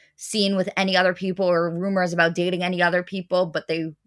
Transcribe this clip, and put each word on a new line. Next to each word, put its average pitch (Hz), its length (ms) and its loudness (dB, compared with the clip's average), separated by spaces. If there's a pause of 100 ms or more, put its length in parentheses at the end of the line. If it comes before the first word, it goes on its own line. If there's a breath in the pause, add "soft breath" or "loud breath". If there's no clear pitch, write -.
(160 soft breath)
seen 196 400 -2
with 185 200 0
any 190 200 2
other 180 160 4
people 185 340 -2
or 170 240 2
rumors 180 440 -2
about 170 200 4
dating 180 280 0
any 180 180 0
other 175 220 2
people, 180 440 -2
but 160 220 -6
they 160 240 -4 (140)